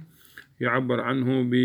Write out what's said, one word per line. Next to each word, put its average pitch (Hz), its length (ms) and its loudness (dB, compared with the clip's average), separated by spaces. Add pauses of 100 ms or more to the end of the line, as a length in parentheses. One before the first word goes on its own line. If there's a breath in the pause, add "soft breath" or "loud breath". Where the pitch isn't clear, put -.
(600 loud breath)
يعبر 123 420 0
عنه 127 420 0 (220)